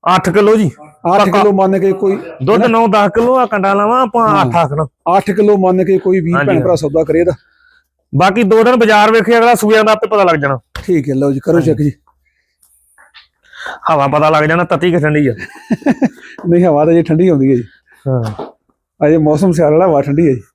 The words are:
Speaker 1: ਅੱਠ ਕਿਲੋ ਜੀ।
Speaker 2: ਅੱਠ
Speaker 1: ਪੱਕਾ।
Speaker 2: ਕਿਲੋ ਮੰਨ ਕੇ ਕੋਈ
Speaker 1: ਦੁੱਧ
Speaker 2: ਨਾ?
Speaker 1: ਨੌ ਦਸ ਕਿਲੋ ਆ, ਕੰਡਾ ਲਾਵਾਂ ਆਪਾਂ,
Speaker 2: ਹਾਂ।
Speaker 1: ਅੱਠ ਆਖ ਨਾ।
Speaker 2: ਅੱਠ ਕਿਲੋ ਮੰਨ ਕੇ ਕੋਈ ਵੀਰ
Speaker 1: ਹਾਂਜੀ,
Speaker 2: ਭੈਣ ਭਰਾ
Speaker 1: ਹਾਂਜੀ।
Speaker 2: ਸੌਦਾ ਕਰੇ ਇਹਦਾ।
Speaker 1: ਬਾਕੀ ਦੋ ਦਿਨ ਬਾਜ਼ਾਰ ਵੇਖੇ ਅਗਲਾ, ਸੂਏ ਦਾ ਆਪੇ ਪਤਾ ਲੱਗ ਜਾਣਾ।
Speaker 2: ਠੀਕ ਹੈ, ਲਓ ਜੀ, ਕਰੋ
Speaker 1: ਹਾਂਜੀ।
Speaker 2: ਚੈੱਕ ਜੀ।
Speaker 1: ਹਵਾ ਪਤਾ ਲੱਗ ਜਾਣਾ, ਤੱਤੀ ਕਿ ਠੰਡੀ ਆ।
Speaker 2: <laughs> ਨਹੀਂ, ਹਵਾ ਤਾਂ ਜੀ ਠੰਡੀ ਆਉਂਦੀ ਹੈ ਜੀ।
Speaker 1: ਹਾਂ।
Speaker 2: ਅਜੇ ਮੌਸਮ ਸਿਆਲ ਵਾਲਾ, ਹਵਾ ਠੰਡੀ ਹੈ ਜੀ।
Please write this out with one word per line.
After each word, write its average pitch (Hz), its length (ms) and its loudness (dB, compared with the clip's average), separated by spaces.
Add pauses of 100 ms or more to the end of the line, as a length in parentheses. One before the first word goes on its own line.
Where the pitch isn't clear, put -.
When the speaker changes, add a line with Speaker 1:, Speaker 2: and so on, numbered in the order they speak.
(160)
Speaker 1:
ਅੱਠ 180 140 0
ਕਿਲੋ 208 260 2
ਜੀ। 214 120 0
Speaker 2:
ਅੱਠ 190 580 -2
Speaker 1:
ਪੱਕਾ। 196 140 0
Speaker 2:
ਕਿਲੋ 202 120 2
ਮੰਨ 190 280 0
ਕੇ 196 140 0
ਕੋਈ 196 240 -2 (260)
Speaker 1:
ਦੁੱਧ 202 180 2
Speaker 2:
ਨਾ? 240 60 0
Speaker 1:
ਨੌ 226 200 0
ਦਸ 202 280 0
ਕਿਲੋ 240 200 0
ਆ, 254 100 0
ਕੰਡਾ 196 280 -2
ਲਾਵਾਂ 214 280 0
ਆਪਾਂ, 233 260 -2
Speaker 2:
ਹਾਂ। 202 180 0
Speaker 1:
ਅੱਠ 180 100 -4
ਆਖ 151 180 0
ਨਾ। 151 120 -4 (320)
Speaker 2:
ਅੱਠ 202 140 -2
ਕਿਲੋ 208 260 2
ਮੰਨ 185 280 0
ਕੇ 190 120 0
ਕੋਈ 185 220 0
ਵੀਰ 170 160 -2
Speaker 1:
ਹਾਂਜੀ, 143 120 0
Speaker 2:
ਭੈਣ 185 120 0
ਭਰਾ 185 100 -2
Speaker 1:
ਹਾਂਜੀ। 170 120 0
Speaker 2:
ਸੌਦਾ 156 220 -2
ਕਰੇ 156 160 0
ਇਹਦਾ। 175 120 0 (840)
Speaker 1:
ਬਾਕੀ 190 300 2
ਦੋ 220 200 2
ਦਿਨ 247 120 2
ਬਾਜ਼ਾਰ 214 360 2
ਵੇਖੇ 226 260 2
ਅਗਲਾ, 233 180 4
ਸੂਏ 214 280 2
ਦਾ 220 80 2
ਆਪੇ 214 160 -2
ਪਤਾ 202 160 0
ਲੱਗ 170 120 2
ਜਾਣਾ। 139 240 -4 (240)
Speaker 2:
ਠੀਕ 147 260 -2
ਹੈ, 135 60 -2
ਲਓ 139 160 0
ਜੀ, 135 80 -4
ਕਰੋ 165 160 -2
Speaker 1:
ਹਾਂਜੀ। 160 100 0
Speaker 2:
ਚੈੱਕ 147 160 -2
ਜੀ। 147 100 0 (2000)
Speaker 1:
ਹਵਾ 143 160 0
ਪਤਾ 151 220 0
ਲੱਗ 151 140 2
ਜਾਣਾ, 165 200 0
ਤੱਤੀ 170 280 -2
ਕਿ 170 80 0
ਠੰਡੀ 151 280 0
ਆ। 117 60 -2 (360)
Speaker 2:
<laughs> - 760 -4
ਨਹੀਂ, 175 180 2
ਹਵਾ 151 200 2
ਤਾਂ 165 80 2
ਜੀ 170 100 2
ਠੰਡੀ 165 240 0
ਆਉਂਦੀ 139 240 0
ਹੈ 131 40 2
ਜੀ। 120 80 -4 (440)
Speaker 1:
ਹਾਂ। 117 380 -6 (560)
Speaker 2:
ਅਜੇ 156 160 2
ਮੌਸਮ 151 340 0
ਸਿਆਲ 151 200 0
ਵਾਲਾ, 165 140 2
ਹਵਾ 151 160 2
ਠੰਡੀ 143 260 0
ਹੈ 135 60 2
ਜੀ। 113 80 -6 (120)